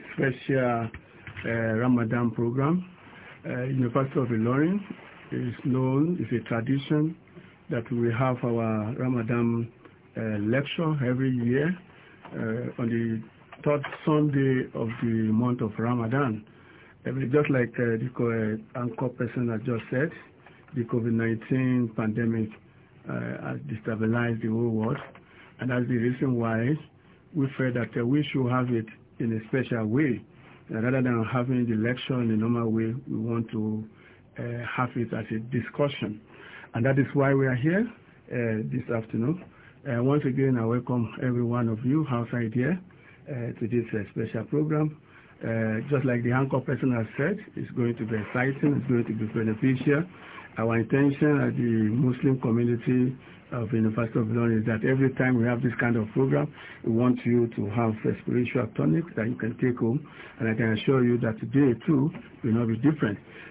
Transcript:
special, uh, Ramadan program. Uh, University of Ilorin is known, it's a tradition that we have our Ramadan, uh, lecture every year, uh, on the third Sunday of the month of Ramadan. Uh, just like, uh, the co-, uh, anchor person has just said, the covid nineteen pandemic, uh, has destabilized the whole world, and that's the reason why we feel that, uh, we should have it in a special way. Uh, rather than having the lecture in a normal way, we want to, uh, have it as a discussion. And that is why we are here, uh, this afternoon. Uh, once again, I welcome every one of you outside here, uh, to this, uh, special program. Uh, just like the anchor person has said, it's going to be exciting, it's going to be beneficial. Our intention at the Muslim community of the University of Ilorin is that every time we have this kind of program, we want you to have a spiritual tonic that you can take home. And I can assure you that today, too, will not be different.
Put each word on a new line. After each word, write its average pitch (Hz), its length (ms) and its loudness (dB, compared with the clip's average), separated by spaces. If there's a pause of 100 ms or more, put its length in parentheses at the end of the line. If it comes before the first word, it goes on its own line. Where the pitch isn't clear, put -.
(140)
special, 127 760 0 (560)
uh, 113 360 0
Ramadan 120 500 2
program. 135 540 0 (600)
Uh, 123 200 -4
University 135 560 0
of 120 80 0
Ilorin 131 520 2 (520)
is 123 220 -4 (100)
known, 131 560 2
it's 110 120 -4
a 113 160 -2
tradition 139 680 0 (520)
that 120 220 -4
we 120 220 2
have 127 320 2
our 113 500 0
Ramadan, 117 800 0 (440)
uh, 120 40 -6 (200)
lecture 143 640 0
every 127 260 0
year, 131 460 0 (560)
uh, 120 500 -6
on 117 60 0
the 117 340 -2 (420)
third 147 200 2 (220)
Sunday 139 680 4
of 127 140 -2 (140)
the 113 300 2
month 123 280 2
of 110 180 -2
Ramadan. 117 640 0 (640)
Uh, 120 40 -2 (220)
just 147 180 4
like, 123 280 2
uh, 117 200 2
the 127 180 -4
co-, 120 140 2
uh, 110 500 -2
anchor 123 280 -2
person 123 400 -2
has 113 140 -2
just 120 280 -2
said, 139 200 0 (640)
the 120 80 0
covid 117 280 0
nineteen 117 840 2
pandemic, 113 540 0 (580)
uh, 131 40 -6 (380)
has 127 160 -6
destabilized 113 760 -2
the 113 60 -2
whole 117 200 0
world, 113 300 -2 (600)
and 127 120 -4
that's 123 180 0
the 127 80 2
reason 123 400 0
why 117 400 2 (580)
we 139 120 2 (100)
feel 131 160 0
that, 120 160 -2 (120)
uh, 120 40 0
we 139 280 2
should 131 180 0
have 123 200 2
it 113 160 0 (320)
in 117 140 0
a 110 160 -2
special 120 380 0
way. 123 360 0 (480)
Uh, 110 100 -4
rather 127 220 2
than 120 300 2
having 127 320 2
the 117 120 0
lecture 123 440 0
in 117 100 0
a 107 60 2
normal 113 340 0
way, 113 240 0 (140)
we 127 80 -4
want 113 340 -2
to, 107 340 -2 (540)
uh, - 40 -8 (340)
have 123 200 0
it 117 160 -2
as 113 180 -4
a 110 80 -2 (120)
discussion. 123 720 -2 (540)
And 113 100 0
that 135 140 4
is 135 160 4
why 139 180 4
we 135 140 4
are 127 100 2
here, 170 320 0 (420)
uh, 113 400 -2
this 127 240 -6
afternoon. 117 480 -2 (460)
Uh, 120 140 0
once 139 240 4
again, 135 340 2
I 113 60 0
welcome 120 560 0
every 120 200 0
one 120 260 0
of 113 160 -4
you 147 260 2
outside 120 420 -2
here, 135 260 0 (520)
uh, 120 280 -8
to 117 80 -4
this, 117 280 0
uh, 107 180 -2
special 113 320 -4
program. 151 520 0 (440)
Uh, 113 480 0
just 139 160 2
like 120 200 2
the 120 80 2
anchor 131 280 2
person 131 320 0
has 113 140 0 (100)
said, 160 220 0 (180)
it's - 140 -6
going 120 260 0
to 117 80 -6
be 110 120 -2
exciting, 135 600 0
it's 123 120 -2
going 120 160 4
to - 100 -4
be 110 180 -2
beneficial. 131 720 2 (540)
Our 113 220 2
intention 139 600 4
at 120 160 2
the 113 380 2
Muslim 131 460 2
community 120 760 2 (360)
of 117 180 -4
the 113 60 2
University 113 420 2
of 113 80 2
Ilorin 117 340 2
is 107 60 -2
that 110 180 0
every 135 300 4
time 127 240 2
we 113 60 4
have 120 180 0
this 123 180 0
kind 120 160 2
of 110 160 -2
program, 143 400 2 (320)
we 117 80 0
want 123 320 2
you 117 300 4
to 107 160 -4
have 113 240 0 (100)
a 123 80 2 (100)
spiritual 120 440 0 (100)
tonic 156 280 2 (100)
that 110 120 -2
you 123 100 -4
can 113 220 -6
take 123 200 0
home. 127 280 0 (340)
And 113 100 0
I 113 40 0
can 113 220 2
assure 123 280 4
you 120 140 4
that 113 220 -2
today, 120 460 4
too, 151 240 4 (320)
will 113 100 2
not 117 160 2
be 113 80 2
different. 123 420 2 (320)